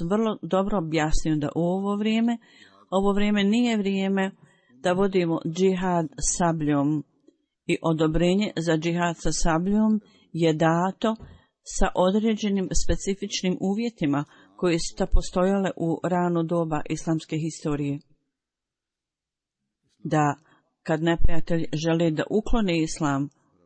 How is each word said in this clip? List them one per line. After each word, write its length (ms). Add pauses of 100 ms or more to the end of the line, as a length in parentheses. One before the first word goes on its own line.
(100)
vrlo 320
dobro 360
objasnio 580
da 200
u 40
ovo 360
vrijeme, 420 (520)
ovo 220
vrijeme 320
nije 320
vrijeme 540 (520)
da 100
vodimo 460 (180)
džihad 500 (320)
sabljom 680 (640)
i 160
odobrenje 760
za 200
džihad 420
sa 140
sabljom 680 (320)
je 200
dato 640 (480)
sa 300
određenim 760 (160)
specifičnim 760
uvjetima 640 (320)
koji 220
su 200
ta 80
postojale 680
u 260
rano 400
doba 480
islamske 460
historije. 600 (2000)
Da 300 (480)
kad 200
neprijatelj 600 (200)
želi 260
da 200
ukloni 520
islam 460 (380)